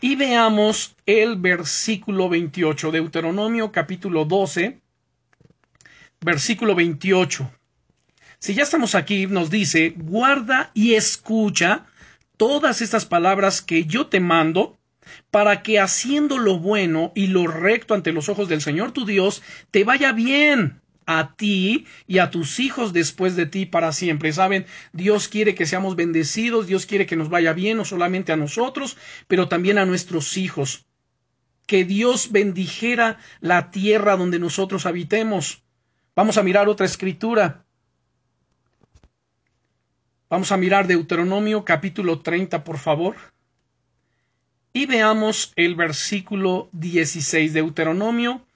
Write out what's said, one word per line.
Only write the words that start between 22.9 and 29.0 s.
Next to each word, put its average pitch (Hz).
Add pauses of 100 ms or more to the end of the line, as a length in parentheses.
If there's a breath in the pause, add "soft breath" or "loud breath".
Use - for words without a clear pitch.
después 175
de 170
ti 190
para 165
siempre". 156
¿Saben? 190 (260 loud breath)
Dios 202
quiere 208
que 165
seamos 185
bendecidos, 170
Dios 185
quiere 196
que -
nos 160
vaya 165
bien, 196
no 214
solamente 180
a 160
nosotros, 240 (320 loud breath)